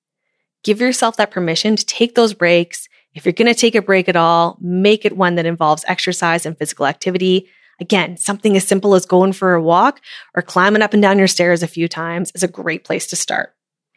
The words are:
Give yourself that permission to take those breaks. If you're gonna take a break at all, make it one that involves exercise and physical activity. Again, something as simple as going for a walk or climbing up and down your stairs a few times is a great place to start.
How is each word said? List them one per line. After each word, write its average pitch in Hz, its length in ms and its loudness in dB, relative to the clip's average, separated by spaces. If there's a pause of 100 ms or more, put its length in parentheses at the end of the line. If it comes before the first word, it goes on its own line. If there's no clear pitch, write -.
(640)
Give 214 160 -2
yourself 247 360 -2
that 208 140 -2
permission 180 460 -2
to - 100 -4
take 233 280 -2
those 226 200 2
breaks. 175 540 0 (260)
If 151 100 -14
you're 180 80 2
gonna 233 220 2
take 233 200 2
a 220 60 2
break 190 280 0
at 175 80 0
all, 170 440 2
make 190 440 2
it 208 120 -4
one 180 200 0
that 165 100 -2
involves 160 420 0
exercise 170 560 -2
and 160 140 -8
physical - 260 -6
activity. 185 640 -2 (320)
Again, 175 360 -2
something 202 400 -2
as 190 100 0
simple 196 280 2
as 185 120 2
going 190 260 2
for 185 220 0
a 165 80 0
walk 180 380 2 (340)
or 180 80 -2
climbing 208 400 2
up 208 100 -2
and 208 80 4
down 202 160 4
your 196 120 4
stairs 175 340 0
a 165 60 -2
few 165 200 -4
times 170 460 -8
is 180 80 -10
a 180 60 0
great 170 360 -8
place - 220 -6
to 175 100 -8
start. - 380 -6 (420)